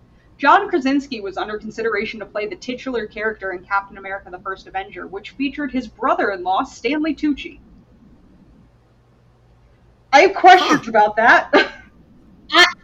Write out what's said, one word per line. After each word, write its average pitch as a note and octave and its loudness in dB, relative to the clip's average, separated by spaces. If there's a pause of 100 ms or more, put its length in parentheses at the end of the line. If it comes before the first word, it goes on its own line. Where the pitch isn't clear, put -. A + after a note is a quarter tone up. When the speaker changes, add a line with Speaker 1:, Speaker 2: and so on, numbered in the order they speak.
(360)
Speaker 1:
John F#4 2
Krasinski C4+ -4
was F#3+ -10
under G#3 -8
consideration A3 -6
to G3 -14
play G#3 -8
the - -10
titular B3 -8
character G#3+ -8
in F#3 -12
Captain G3 -6
America: G3 -12
The F3+ -16
First F#3+ -12
Avenger, F#3 -12
which G3 -14
featured C#4 -8
his A#3+ -6
brother-in-law, G#3+ -4
Stanley D4+ -4
Tucci. - -6 (2500)
I C#4 8
have F#4+ 4
questions F4+ 6
Speaker 2:
Huh. A3+ -10
Speaker 1:
about G#3+ 2
that. B3+ 4
<laughs> - 2 (800)
Speaker 3:
I, E4+ 6 (180)